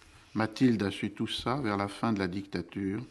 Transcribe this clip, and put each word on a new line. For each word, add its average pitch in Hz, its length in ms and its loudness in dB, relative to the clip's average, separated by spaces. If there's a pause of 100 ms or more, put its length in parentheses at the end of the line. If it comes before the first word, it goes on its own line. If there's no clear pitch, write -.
(360)
Mathilde 110 480 4
a 98 80 2
su 101 200 -4
tout 107 160 -4
ça - 280 -2
vers 110 220 0
la 101 100 0
fin 113 260 0
de 98 60 2
la 95 80 2
dictature, 98 840 -4